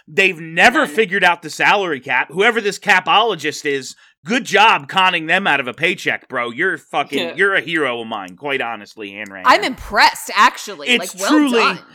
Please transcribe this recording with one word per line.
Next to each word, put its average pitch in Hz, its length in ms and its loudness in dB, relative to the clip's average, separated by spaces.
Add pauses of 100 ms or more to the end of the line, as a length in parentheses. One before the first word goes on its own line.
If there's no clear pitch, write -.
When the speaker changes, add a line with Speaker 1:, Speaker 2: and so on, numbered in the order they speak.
Speaker 1:
They've 175 340 0
never 175 400 4
Speaker 2:
None. 254 80 0
Speaker 1:
figured 196 360 0
out 170 160 4
the 151 100 -12
salary 165 500 0
cap. 131 300 -2
Whoever 214 300 2
this 202 180 -4
capologist 180 880 0
is, 139 300 -4 (320)
good 226 180 -2
job 190 440 4
conning 185 380 2
them 185 200 0
out 147 140 2
of 123 80 -4
a 120 60 -6
paycheck, 156 540 -4
bro. 120 220 -4
You're 165 260 -2
fucking, 143 420 -4
Speaker 2:
Yeah. 170 180 -6
Speaker 1:
you're 196 180 2
a 175 60 0
hero 139 400 -2
of 113 60 -10
mine, 95 300 -10
quite 139 240 -4
honestly, 107 540 -10
Anne 101 160 -12
Rand. 95 180 -6
Speaker 3:
I'm 349 160 4
impressed, 247 680 -2
actually. 202 540 0
Speaker 1:
It's 180 260 0
Speaker 3:
Like, 185 80 -12
well 196 80 0
Speaker 1:
truly, 285 300 2
Speaker 3:
done. 185 180 0 (160)